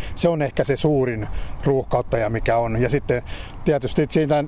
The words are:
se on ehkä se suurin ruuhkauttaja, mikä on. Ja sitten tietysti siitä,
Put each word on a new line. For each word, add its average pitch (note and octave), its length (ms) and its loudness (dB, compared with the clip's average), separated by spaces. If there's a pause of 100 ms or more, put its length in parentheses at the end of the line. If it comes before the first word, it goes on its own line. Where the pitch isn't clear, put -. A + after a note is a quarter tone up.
(140)
se - 140 0
on E3 140 0
ehkä C3+ 220 0
se C3+ 120 0
suurin B2 520 0 (360)
ruuhkauttaja, B2 640 0
mikä A2+ 260 2
on. A#2 260 0
Ja B2+ 60 4
sitten B2 340 0 (420)
tietysti C#3+ 460 2
siitä, D3 380 2